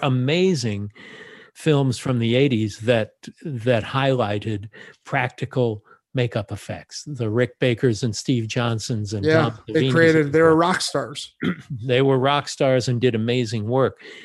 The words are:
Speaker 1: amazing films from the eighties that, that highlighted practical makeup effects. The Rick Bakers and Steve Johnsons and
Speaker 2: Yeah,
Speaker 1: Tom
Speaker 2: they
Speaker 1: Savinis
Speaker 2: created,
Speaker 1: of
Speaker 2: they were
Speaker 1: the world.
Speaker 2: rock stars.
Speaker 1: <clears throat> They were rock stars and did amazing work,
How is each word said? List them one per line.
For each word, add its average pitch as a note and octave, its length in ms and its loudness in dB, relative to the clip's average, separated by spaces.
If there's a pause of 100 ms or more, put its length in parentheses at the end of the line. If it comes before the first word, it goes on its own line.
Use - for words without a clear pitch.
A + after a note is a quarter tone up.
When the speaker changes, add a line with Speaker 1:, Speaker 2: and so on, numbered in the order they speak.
Speaker 1:
amazing B2+ 880 0 (640)
films C#3 440 0
from B2+ 220 -2
the A#2 160 2
eighties A#2 440 0
that, A2 340 0 (300)
that A#2+ 380 0
highlighted A2 840 -2 (340)
practical B2 800 -4 (320)
makeup A#2 380 -2
effects. - 560 -12
The A#2 200 -4
Rick A#2+ 300 -2
Bakers B2 460 0
and A2 100 -2
Steve A#2+ 320 -2
Johnsons A2 680 -4
and G#2 120 -4
Speaker 2:
Yeah, D#3 260 2
Speaker 1:
Tom - 160 -10
Speaker 2:
they - 160 0
Speaker 1:
Savinis C3 100 2
Speaker 2:
created, D#3+ 340 6
Speaker 1:
of C#3 60 -6
Speaker 2:
they D#3+ 100 4
were E3 80 8
Speaker 1:
the D#3+ 40 6
world. D#3+ 60 4
Speaker 2:
rock F3 200 2
stars. - 640 -8
Speaker 1:
<clears throat> D#3 420 -6
They C3 180 2
were C3+ 160 4
rock C#3 300 2
stars C3 380 0
and B2 140 -2
did A#2+ 160 2
amazing A2+ 500 -2
work, B2 340 0 (240)